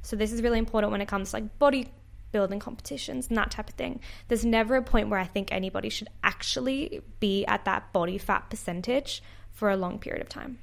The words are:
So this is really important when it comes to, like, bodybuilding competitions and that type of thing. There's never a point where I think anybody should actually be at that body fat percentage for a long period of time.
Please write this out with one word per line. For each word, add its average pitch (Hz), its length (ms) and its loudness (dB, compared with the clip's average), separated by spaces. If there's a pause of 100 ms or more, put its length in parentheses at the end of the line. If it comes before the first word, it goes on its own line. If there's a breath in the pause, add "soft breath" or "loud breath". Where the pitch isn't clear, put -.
So - 140 -4
this 214 160 2
is 233 100 -2
really 233 180 6
important 214 320 4
when 202 100 0
it 208 60 -2
comes 196 240 -2
to, - 60 -2
like, 214 220 -6
bodybuilding 233 1000 2
competitions 254 680 -8
and 226 100 2
that 208 140 2
type - 180 -6
of - 60 -12
thing. - 240 -4 (280 loud breath)
There's 226 160 2
never 226 320 4
a 262 60 6
point 214 280 4
where 202 100 2
I 185 60 0
think 196 260 -4
anybody 190 380 -2
should - 200 -6 (140)
actually 262 760 0 (180)
be 196 260 2
at 202 200 0
that 196 280 -2
body 180 240 0
fat 196 320 0
percentage 226 720 -4 (280 loud breath)
for 208 180 0
a 196 80 4
long 185 220 -2
period - 220 -6
of - 80 -10
time. - 340 -10